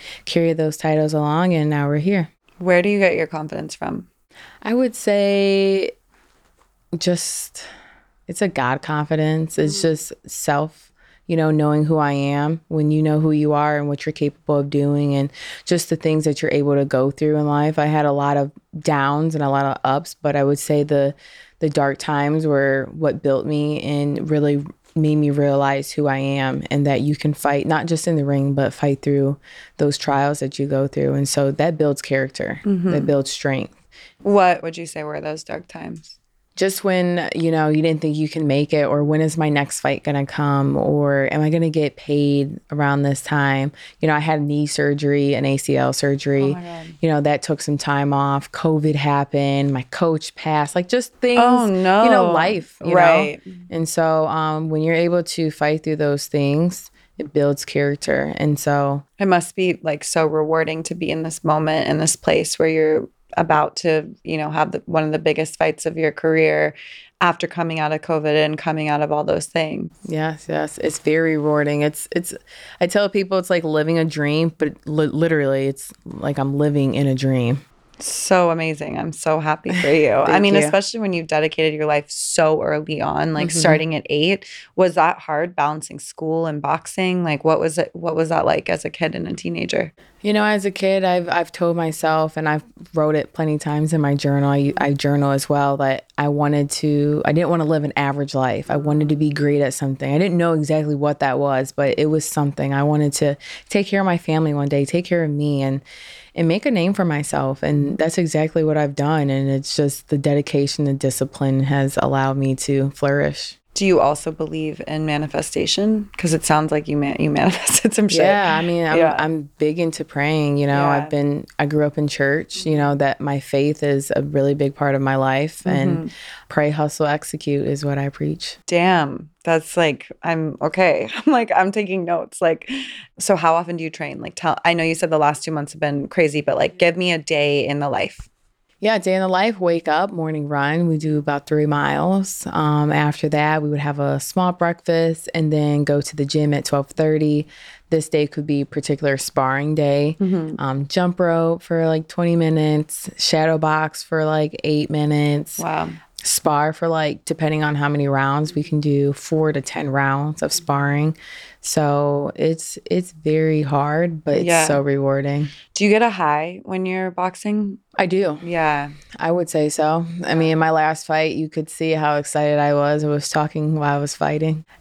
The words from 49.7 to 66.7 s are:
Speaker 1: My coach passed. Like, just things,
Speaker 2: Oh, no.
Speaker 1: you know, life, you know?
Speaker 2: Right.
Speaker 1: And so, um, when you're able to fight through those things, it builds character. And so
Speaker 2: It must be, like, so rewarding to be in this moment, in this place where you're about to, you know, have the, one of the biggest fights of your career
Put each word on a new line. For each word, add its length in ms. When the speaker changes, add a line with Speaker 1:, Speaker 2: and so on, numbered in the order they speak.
Speaker 1:
My 180
coach 440
passed. 400
Like, 140
just 260
things, 260
Speaker 2:
Oh, 260
no. 360
Speaker 1:
you 80
know, 200
life, 520
you 60
know? 60
Speaker 2:
Right. 460
Speaker 1:
And 180
so, 400
um, 420
when 140
you're 100
able 300
to 280
fight 320
through 120
those 320
things, 640
it 160
builds 320
character. 680
And 240
so 440
Speaker 2:
It 80
must 280
be, 280
like, 200
so 220
rewarding 580
to 120
be 160
in 120
this 220
moment, 420
in 100
this 200
place 420
where 100
you're 380
about 400
to, 320
you 120
know, 140
have 220
the, 140
one 180
of 80
the 60
biggest 380
fights 280
of 120
your 140
career 600